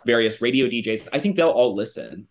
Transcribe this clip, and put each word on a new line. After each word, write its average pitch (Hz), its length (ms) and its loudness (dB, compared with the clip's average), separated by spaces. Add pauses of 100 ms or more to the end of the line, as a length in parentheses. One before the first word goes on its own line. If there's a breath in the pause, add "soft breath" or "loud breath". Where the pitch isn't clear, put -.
various 113 380 2
radio 127 260 2
D 117 140 -4
Js, 110 300 -4
I 143 80 -2
think 190 160 0
they'll 165 140 4
all 120 240 4
listen. 104 560 -8